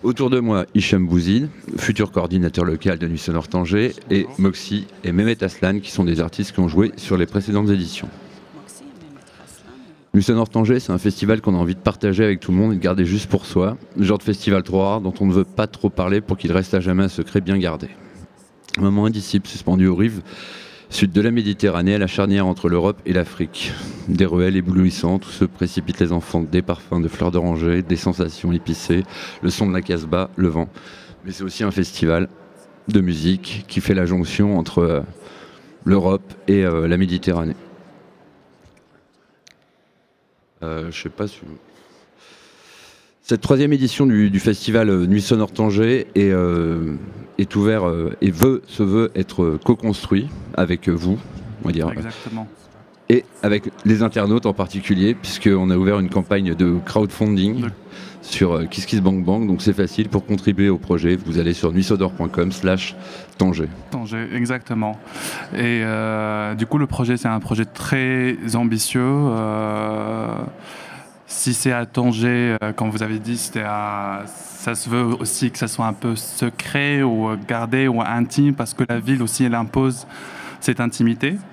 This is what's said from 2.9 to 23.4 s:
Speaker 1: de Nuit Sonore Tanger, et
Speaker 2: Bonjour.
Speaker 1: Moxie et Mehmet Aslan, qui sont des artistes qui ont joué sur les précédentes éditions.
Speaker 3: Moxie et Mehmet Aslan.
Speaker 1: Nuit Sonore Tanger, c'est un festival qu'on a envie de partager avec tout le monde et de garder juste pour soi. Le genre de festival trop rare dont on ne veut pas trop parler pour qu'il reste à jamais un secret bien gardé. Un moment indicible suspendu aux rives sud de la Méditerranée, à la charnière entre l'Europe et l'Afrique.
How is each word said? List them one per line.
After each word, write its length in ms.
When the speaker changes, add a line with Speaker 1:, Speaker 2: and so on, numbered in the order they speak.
Speaker 1:
de 80
Nuit 100
Sonore 300
Tanger, 460
et 140
Speaker 2:
Bonjour. 180
Speaker 1:
Moxie 460
et 80
Mehmet 280
Aslan, 380
qui 100
sont 140
des 160
artistes 320
qui 80
ont 80
joué 300
sur 180
les 100
précédentes 440
éditions. 400
Speaker 3:
Moxie 260
et 220
Mehmet 160
Aslan. 300
Speaker 1:
Nuit 100
Sonore 260
Tanger, 320
c'est 100
un 60
festival 420
qu'on 160
a 20
envie 180
de 40
partager 460
avec 160
tout 100
le 60
monde 160
et 20
de 60
garder 240
juste 240
pour 160
soi. 320
Le 80
genre 140
de 60
festival 400
trop 180
rare 180
dont 220
on 60
ne 60
veut 120
pas 220
trop 220
parler 300
pour 180
qu'il 140
reste 220
à 80
jamais 220
un 60
secret 300
bien 180
gardé. 300
Un 20
moment 240
indicible 420
suspendu 400
aux 80
rives 260
sud 220
de 80
la 120
Méditerranée, 640
à 20
la 100
charnière 400
entre 220
l'Europe 360
et 60
l'Afrique. 640